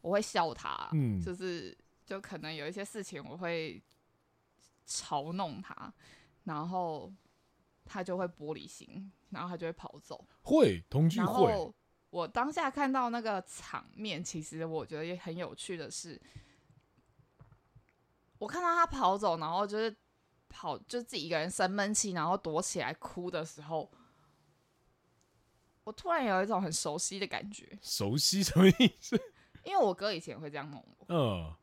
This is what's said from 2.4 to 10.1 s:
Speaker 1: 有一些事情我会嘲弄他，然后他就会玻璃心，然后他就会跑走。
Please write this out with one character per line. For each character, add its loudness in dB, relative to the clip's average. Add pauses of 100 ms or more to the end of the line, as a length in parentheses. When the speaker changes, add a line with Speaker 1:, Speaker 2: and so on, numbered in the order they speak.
Speaker 1:
有 -8
一 -6
些 -8
事 -10
情 -10
我 -12
会 -4 (1040)
嘲 -6
弄 -6
他， -14 (520)
然 -6
后 -4 (760)
他 -8
就 -2
会 0
玻 -8
璃 -14
心， -14 (180)
然 -8
后 -6
他 -6
就 -6
会 -6
跑 -14
走。 -16 (160)